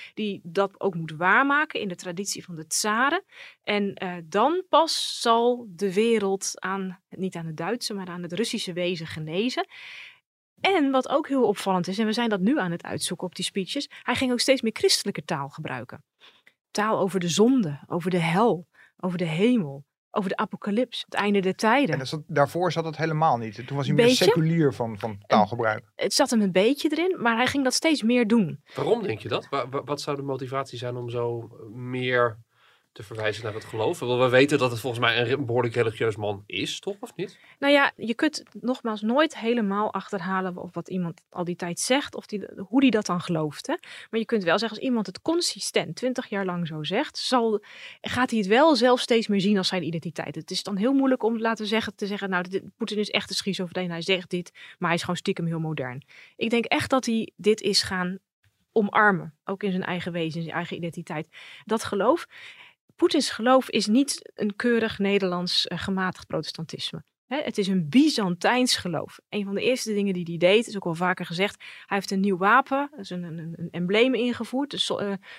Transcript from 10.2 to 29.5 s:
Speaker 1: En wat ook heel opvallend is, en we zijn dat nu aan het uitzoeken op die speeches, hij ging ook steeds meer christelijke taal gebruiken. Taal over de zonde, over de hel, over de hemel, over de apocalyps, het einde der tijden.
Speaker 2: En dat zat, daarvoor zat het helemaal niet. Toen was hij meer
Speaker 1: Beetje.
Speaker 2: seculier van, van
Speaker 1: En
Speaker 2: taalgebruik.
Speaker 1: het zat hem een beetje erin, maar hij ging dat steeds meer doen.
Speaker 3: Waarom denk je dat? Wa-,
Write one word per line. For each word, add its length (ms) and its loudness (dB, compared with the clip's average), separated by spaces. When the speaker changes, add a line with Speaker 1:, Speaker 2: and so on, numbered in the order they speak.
Speaker 1:
En 300 4
wat 180 2
ook 180 2
heel 200 4
opvallend 400 0
is, 120 -4
en 60 2
we 80 0
zijn 160 0
dat 100 0
nu 200 4
aan 120 -2
het 120 -6
uitzoeken 440 -6
op 80 -12
die 100 -4
speeches, 440 -6
hij 120 0
ging 160 0
ook 80 0
steeds 220 4
meer 140 -2
christelijke 500 0
taal 240 -4
gebruiken. 540 -10
Taal 280 0
over 200 0
de 100 -2
zonde, 580 4
over 220 -2
de 100 2
hel, 480 2
over 200 -4
de 80 -2
hemel, 600 0
over 120 -2
de 80 -4
apocalyps, 680 -4
het 80 -14
einde 260 2
der 160 0
tijden. 380 2
Speaker 2:
En 60 0
dat 80 -6
zat, 200 -6
daarvoor 440 2
zat 140 -2
het 120 -6
helemaal 400 2
niet. 300 -10
Toen 100 -6
was 80 -2
hij 100 2
meer 100 6
Speaker 1:
Beetje. 180 6
Speaker 2:
seculier 500 4
van, 260 -4
van 100 -6
Speaker 1:
En 180 -12
Speaker 2:
taalgebruik. 560 2
Speaker 1:
het 180 -2
zat 160 2
hem 120 2
een 100 2
beetje 400 2
erin, 300 0
maar 140 2
hij 120 2
ging 160 0
dat 100 2
steeds 300 2
meer 240 4
doen. 340 2
Speaker 3:
Waarom 280 0
denk 160 -4
je 80 -12
dat? 220 -4
Wa-, 200 -4